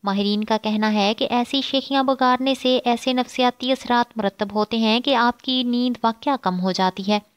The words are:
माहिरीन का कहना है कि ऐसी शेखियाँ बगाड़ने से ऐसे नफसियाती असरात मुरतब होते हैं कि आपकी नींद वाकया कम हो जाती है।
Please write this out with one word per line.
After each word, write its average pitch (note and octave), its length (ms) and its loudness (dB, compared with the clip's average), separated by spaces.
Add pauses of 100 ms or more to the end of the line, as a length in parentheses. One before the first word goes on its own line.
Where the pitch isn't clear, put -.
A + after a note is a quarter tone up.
माहिरीन G3+ 380 0
का A3 160 0
कहना G#3+ 320 0
है G#3 240 2
कि C4 100 -4
ऐसी A#3+ 380 -2
शेखियाँ C4+ 420 -2
बगाड़ने C4 500 2
से B3+ 240 0
ऐसे A#3+ 360 0
नफसियाती B3 580 -2
असरात A#3+ 460 0
मुरतब G3+ 340 -4
होते G#3+ 260 0
हैं A3+ 240 2
कि C#4 120 0
आपकी B3 500 0
नींद A#3+ 400 0
वाकया A3+ 340 0
कम F#3 180 -2
हो F3+ 160 0
जाती F#3 300 0
है। G#3 180 0 (160)